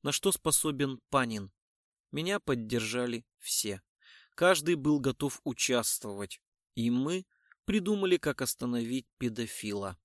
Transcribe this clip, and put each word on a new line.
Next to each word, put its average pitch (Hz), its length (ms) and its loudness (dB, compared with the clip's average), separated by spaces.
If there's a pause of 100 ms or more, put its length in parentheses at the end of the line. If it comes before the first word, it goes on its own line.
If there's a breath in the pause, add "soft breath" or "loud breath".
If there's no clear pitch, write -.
на 151 100 -4
что 190 200 2
способен 143 680 0 (100)
Панин. 113 420 0 (600)
Меня 175 280 -2
поддержали 120 880 -2 (120)
все. - 440 -2 (540 soft breath)
Каждый 170 400 4
был 147 240 2
готов 135 440 -2
участвовать. 110 960 -2 (340)
И 117 140 0
мы 147 360 0 (400 soft breath)
придумали, 196 520 2
как 143 240 -2
остановить 120 680 -2 (100)
педофила. 104 880 -4